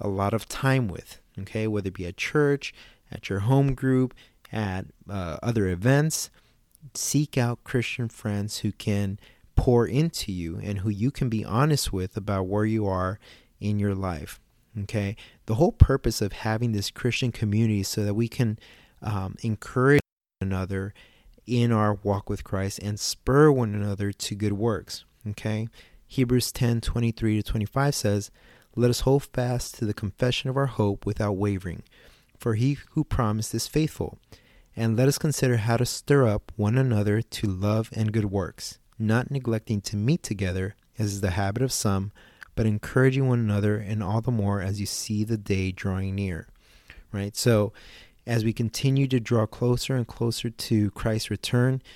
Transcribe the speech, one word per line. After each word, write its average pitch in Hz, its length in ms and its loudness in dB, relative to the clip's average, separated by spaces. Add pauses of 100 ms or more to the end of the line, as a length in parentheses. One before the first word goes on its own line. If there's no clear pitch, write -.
a 104 80 -4
lot 98 260 0
of 107 140 -4
time 135 400 0
with, - 320 -12 (180)
okay? 110 300 -4
Whether 101 180 -2
it 92 80 -4
be 87 120 -8
at 92 100 -10
church, 143 580 0 (380)
at - 160 -12
your 98 100 -2
home 135 360 4
group, 131 380 2 (380)
at, 95 360 -4 (220)
uh, 90 320 -6
other 110 280 0
events. 131 600 2 (640)
Seek - 440 0
out 120 240 0
Christian 120 460 -2
friends 101 500 -4
who 107 140 -2
can 101 480 -2 (340)
pour 120 320 4
into 131 460 -2
you 87 280 -6
and 98 200 -6
who 104 100 -2
you 104 220 0
can 135 160 -2
be 110 160 -2
honest 139 480 2
with 92 240 -4
about 98 320 -2
where 104 160 2
you 110 240 0
are 92 320 -2 (400)
in 104 180 0
your 101 160 2
life, 92 460 -6 (400)
okay? 101 340 -4 (320)
The 110 80 -2
whole 170 160 4
purpose - 500 4
of 101 120 -2
having 113 400 -2
this 101 180 -2
Christian 120 400 -2
community 107 500 2
is 95 80 -4
so 107 160 -2
that 101 100 0
we 117 120 0
can, 113 320 -2 (420)
um, 101 420 -6
encourage 127 580 2 (400)
one 98 100 -2
another 95 420 -4 (540)
in 120 260 2
our 107 220 4
walk 101 360 -2
with 101 140 -6
Christ 98 340 -4
and 104 220 -6
spur 143 500 4
one 120 240 0
another 101 380 -2
to - 240 -8
good 101 160 0
works, 104 520 -2 (220)
okay? 107 400 -4 (400)
Hebrews 123 460 0
ten 120 280 2
twenty-three 113 600 0
to - 0 -
twenty-five 135 500 0
says, 101 380 0 (460)
"Let 120 140 4
us 120 100 0
hold 135 240 4
fast 123 520 -4
to - 80 -4
the 104 100 0
confession 123 540 -2
of 131 80 -4
our 139 100 2
hope 104 380 0
without 104 280 0
wavering, 95 500 -2 (560)
for 117 160 -2
he 131 240 2 (120)
who 156 120 -2
promised 110 500 0
is 113 140 -4
faithful." - 520 -2 (640)
"And 113 160 2
let 127 120 4
us 147 100 2
consider 131 400 2
how 117 180 2
to 123 80 0
stir 139 420 2
up 104 300 -2
one 107 220 2
another 107 420 2
to - 260 -4
love 104 460 0
and 110 220 0
good 107 160 0
works, - 480 -6 (200)
not 113 320 2
neglecting 117 520 -2
to - 140 -6
meet 123 260 0
together, 95 520 -4 (240)
as 104 140 -2
is 101 80 -6
the 95 120 0
habit 98 280 0
of 131 100 0
some, 98 420 0 (420)
but 117 100 0
encouraging 131 640 2
one 120 120 2
another, 104 360 2
and 107 260 -4
all 104 200 0
the 127 80 -2
more 101 320 0
as 101 180 -4
you 95 60 -4
see - 360 -2
the 110 140 -2
day 95 340 0
drawing 95 440 -4
near." 92 340 -4 (640)
Right? 101 240 -6
So 104 380 4 (520)
as 117 160 0
we 110 120 0
continue 135 540 2
to 127 120 2
draw 110 240 2
closer 123 520 0
and 120 100 0
closer - 420 -4
to 107 440 0
Christ's - 380 -2
return, 123 520 2 (140)